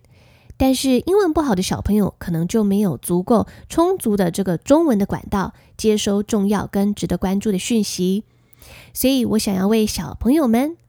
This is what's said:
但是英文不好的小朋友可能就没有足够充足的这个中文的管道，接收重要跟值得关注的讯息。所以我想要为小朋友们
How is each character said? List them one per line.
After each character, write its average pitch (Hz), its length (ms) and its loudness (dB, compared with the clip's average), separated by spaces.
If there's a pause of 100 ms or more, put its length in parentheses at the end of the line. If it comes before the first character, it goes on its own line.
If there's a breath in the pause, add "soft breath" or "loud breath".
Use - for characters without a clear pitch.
(580 soft breath)
但 262 160 2
是 254 280 2
英 381 160 2
文 370 160 2
不 330 80 0
好 277 120 0
的 180 80 0
小 - 200 -4
朋 202 140 0
友 208 220 0
可 - 140 -8
能 165 160 -2
就 220 160 0
没 202 160 2
有 202 180 0
足 180 240 -2
够 190 240 2 (220 loud breath)
充 359 300 2
足 208 180 -2
的 185 160 0
这 196 100 -4
个 180 160 -2
中 320 280 4
文 247 120 2
的 196 80 2
管 - 240 -6
道， 196 240 -4 (220 soft breath)
接 214 220 0
收 208 260 -2
重 202 240 0
要 202 180 0
跟 202 300 -2
值 - 100 -6
得 175 120 -2
关 190 220 -2
注 214 120 -2
的 185 80 0
讯 220 240 0
息。 190 400 -2 (680 loud breath)
所 - 160 0
以 262 160 0
我 214 120 0
想 214 160 -2
要 190 140 0
为 220 180 2
小 - 320 -6
朋 226 160 0
友 311 140 2
们 262 300 0 (120)